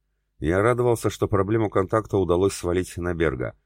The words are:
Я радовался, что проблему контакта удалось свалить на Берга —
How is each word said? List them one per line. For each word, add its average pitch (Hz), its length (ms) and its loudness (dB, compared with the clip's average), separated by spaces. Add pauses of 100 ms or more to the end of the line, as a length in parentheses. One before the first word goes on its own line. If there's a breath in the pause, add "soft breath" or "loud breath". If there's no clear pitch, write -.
(380)
Я 85 240 0
радовался, 120 480 2
что - 180 -2
проблему 101 440 0
контакта 101 460 0
удалось 92 360 2
свалить 90 440 -4
на 87 180 -4
Берга — 65 400 -2 (100)